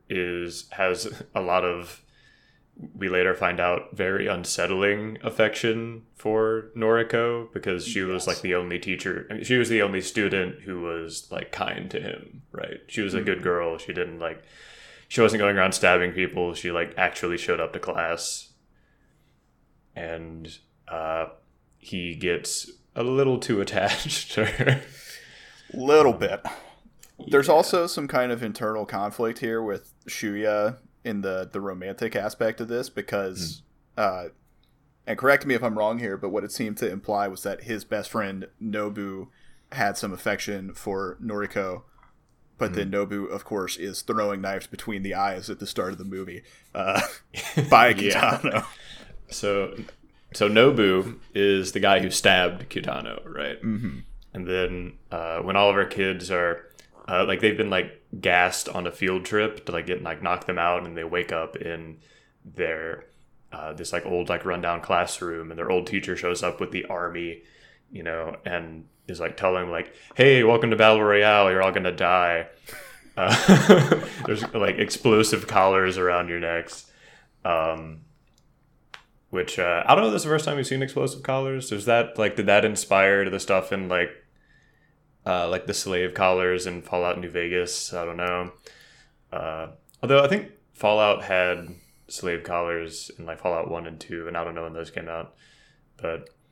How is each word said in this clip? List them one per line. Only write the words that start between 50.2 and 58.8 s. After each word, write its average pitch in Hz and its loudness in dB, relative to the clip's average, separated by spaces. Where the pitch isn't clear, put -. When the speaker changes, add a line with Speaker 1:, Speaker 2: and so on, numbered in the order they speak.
Speaker 1:
so 104 2
Nobu 110 6
is 98 2
the 101 -2
guy 98 8
who 92 -2
stabbed 92 2
Kitano, - -8
right? 71 -8
Speaker 2:
Mm-hmm. 104 -4
Speaker 1:
And 90 -8
then, 90 -4
uh, 82 -4
when 95 -2
all 101 8
of 98 6
our 101 4
kids 95 -2
are, 87 0
uh, 92 2
like, 95 0
they've 107 4
been, 104 0
like, 92 -2
gassed 90 2
on 87 -6